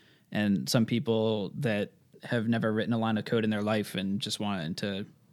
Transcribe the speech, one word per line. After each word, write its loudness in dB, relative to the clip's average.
and 2
some 4
people 0
that 0
have -2
never 2
written 0
a 2
line 2
of -2
code 2
in 0
their 0
life 0
and -2
just -6
wanted -2
to -4